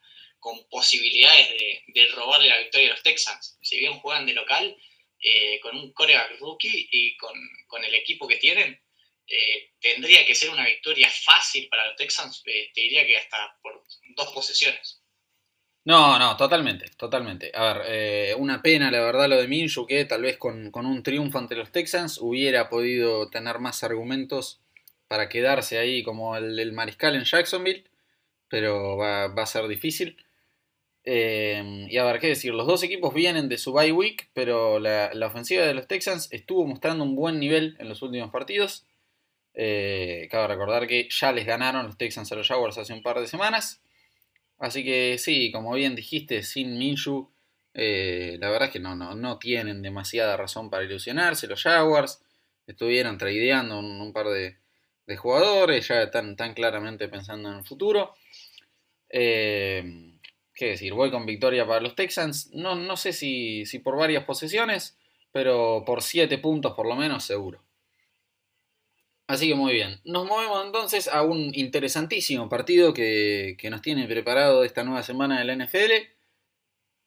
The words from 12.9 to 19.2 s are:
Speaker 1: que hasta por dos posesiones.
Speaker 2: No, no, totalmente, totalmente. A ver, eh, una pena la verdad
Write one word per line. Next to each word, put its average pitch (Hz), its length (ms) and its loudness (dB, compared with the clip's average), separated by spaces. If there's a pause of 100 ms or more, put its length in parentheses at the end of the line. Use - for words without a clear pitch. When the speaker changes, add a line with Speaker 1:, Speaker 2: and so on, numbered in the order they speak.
Speaker 1:
que 113 100 4
hasta 107 460 -8
por 110 200 -16 (320)
dos 143 160 -6
posesiones. - 720 -2 (840)
Speaker 2:
No, 147 340 10
no, 120 180 4
totalmente, 139 480 2 (120)
totalmente. 117 560 -6
A 110 200 2
ver, 101 140 -4
eh, 104 500 0
una 135 240 -2
pena 147 300 6
la 120 100 4
verdad 131 280 4